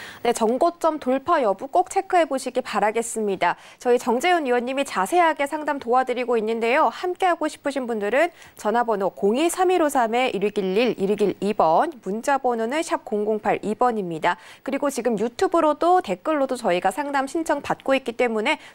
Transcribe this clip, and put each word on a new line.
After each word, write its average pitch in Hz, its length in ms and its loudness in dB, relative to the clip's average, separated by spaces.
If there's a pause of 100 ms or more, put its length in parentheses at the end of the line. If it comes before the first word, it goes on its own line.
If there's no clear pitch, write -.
(240)
네, 240 100 2
전고점 311 640 0
돌파 269 440 0
여부 208 240 -2
꼭 349 220 0
체크해 370 360 2
보시기 254 340 -4
바라겠습니다. 208 960 -2 (220)
저희 247 220 2
정재훈 302 460 2
위원님이 247 380 0
자세하게 302 640 2
상담 294 340 -4
도와드리고 247 580 0
있는데요. 226 500 2
함께하고 359 600 -2
싶으신 277 400 -4
분들은 233 440 0 (260)
전화번호 214 540 0
공이 247 380 0
삼일오삼에 277 800 2
일육일일, 202 680 0
일육일이 202 560 0
번, 208 480 2
문자 233 380 -2
번호는 247 440 -2
샵 - 220 -4
공공팔 208 560 -2
이 208 140 -4
번입니다. 185 640 0 (260)
그리고 277 260 -2
지금 240 280 -2
유튜브로도 330 840 2
댓글로도 277 560 -2
저희가 190 340 0
상담 277 360 -4
신청 320 340 -2
받고 - 340 -2
있기 254 180 -4
때문에 233 460 -2 (160)